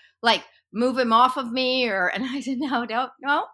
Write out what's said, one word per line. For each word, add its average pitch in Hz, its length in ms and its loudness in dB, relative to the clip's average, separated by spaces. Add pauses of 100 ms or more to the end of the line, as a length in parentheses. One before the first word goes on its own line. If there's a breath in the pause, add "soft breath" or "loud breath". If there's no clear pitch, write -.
(220 loud breath)
like, 226 220 2 (300 soft breath)
move 240 240 0
him 240 160 2
off 254 240 6
of 247 140 -6
me?" 254 360 0
Or, 190 200 0
and 196 180 -4
I 262 160 -6
said, 262 160 -4
"No, 254 280 -2
don't, 240 260 -4 (100)
no, 294 320 -2